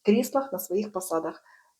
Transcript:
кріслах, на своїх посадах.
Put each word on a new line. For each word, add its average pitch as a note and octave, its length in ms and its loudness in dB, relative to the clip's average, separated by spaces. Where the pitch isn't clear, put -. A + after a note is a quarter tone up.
кріслах, B3 520 2
на F#3 60 -6
своїх G#3 320 -2
посадах. E3 520 -4